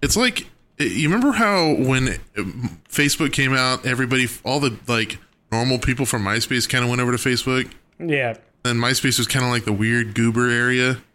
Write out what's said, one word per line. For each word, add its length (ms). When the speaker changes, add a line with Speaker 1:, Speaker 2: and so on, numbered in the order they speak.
Speaker 1:
It's 140
like, 300
you 300
remember 240
how 420
when, 440
um, 520
Facebook 440
came 220
out, 320
everybody, 420
all 160
the, 160
like, 320
normal 260
people 280
from 180
MySpace 440
kinda 200
went 120
over 120
to 60
Facebook? 520
Speaker 2:
Yeah. 380
Speaker 1:
And 160
MySpace 380
was 80
kinda 220
like 180
the 80
weird 400
goober 340
area. 500